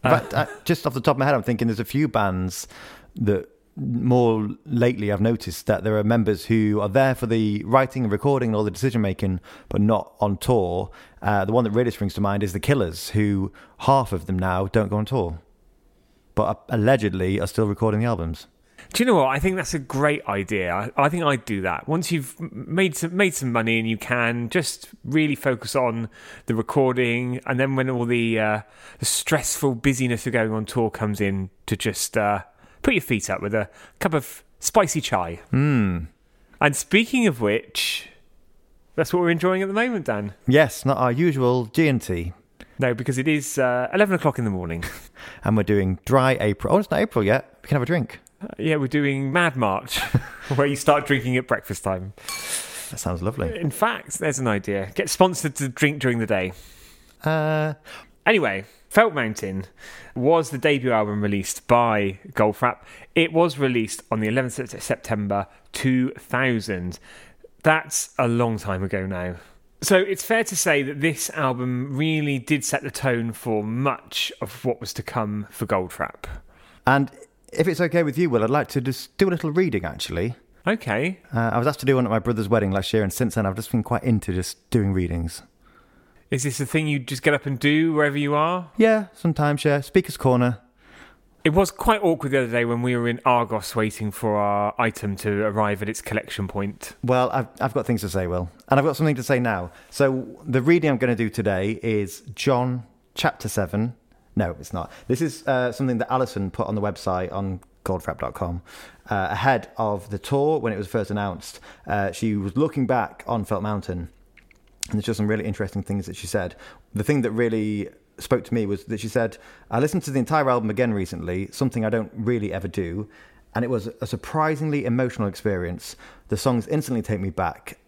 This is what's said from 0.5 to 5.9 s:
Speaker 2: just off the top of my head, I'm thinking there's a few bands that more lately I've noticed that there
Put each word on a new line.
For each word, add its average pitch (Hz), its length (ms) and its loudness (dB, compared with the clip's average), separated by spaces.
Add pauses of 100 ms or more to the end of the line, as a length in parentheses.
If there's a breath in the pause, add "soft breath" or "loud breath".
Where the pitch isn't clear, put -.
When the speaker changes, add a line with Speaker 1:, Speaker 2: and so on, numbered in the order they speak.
Speaker 2:
just 165 220 0
off 127 80 -2
the 131 60 -4
top 131 160 2
of - 20 -6
my 135 60 2
head, 143 100 4
I'm 113 80 0
thinking 117 240 0
there's 113 140 0
a 110 40 -2
few 147 220 0
bands 92 600 -2 (480 loud breath)
that 101 320 0 (260)
more 120 760 2 (160)
lately 117 440 0
I've 101 120 2
noticed 117 440 -2
that 98 160 0
there 107 140 0